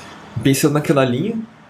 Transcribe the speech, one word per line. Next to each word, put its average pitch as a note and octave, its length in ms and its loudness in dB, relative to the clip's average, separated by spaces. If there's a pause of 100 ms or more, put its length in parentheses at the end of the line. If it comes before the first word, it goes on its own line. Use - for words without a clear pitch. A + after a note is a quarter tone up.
(440)
Pensando C#3+ 300 2
naquela D3 300 2
linha, D#3 360 -2 (300)